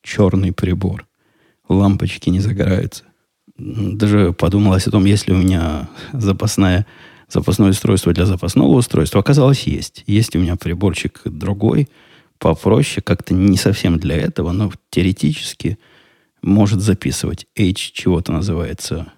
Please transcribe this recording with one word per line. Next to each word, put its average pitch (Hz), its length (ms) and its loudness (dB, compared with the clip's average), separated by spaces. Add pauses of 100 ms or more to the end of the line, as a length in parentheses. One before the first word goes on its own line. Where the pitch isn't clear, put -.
Черный 95 500 2
прибор. 92 540 -4 (600)
Лампочки 98 600 2
не 92 120 2
загораются. 98 640 -2 (520)
Даже 104 760 0
подумалось 92 520 2
о - 40 0
том, 95 160 2
есть 101 220 2
ли 92 60 2
у 95 40 2
меня 82 500 0 (240)
запасная, 98 760 0 (420)
запасное - 420 2
устройство 95 420 0
для 87 140 0
запасного 101 480 2
устройства. - 460 2
Оказалось, 139 420 4
есть. - 440 -6
Есть 107 300 0
у 87 40 2
меня 87 160 0
приборчик 87 680 -4
другой, 98 640 -2 (500)
попроще, 98 640 0
как-то - 300 -2
не 92 240 4
совсем 87 420 0
для 85 180 -2
этого, 80 360 -4
но 101 180 -2 (200)
теоретически - 880 -2 (640)
может 101 380 2
записывать. - 680 -4 (100)
H - 380 -2
чего-то - 380 -2
называется 82 840 -6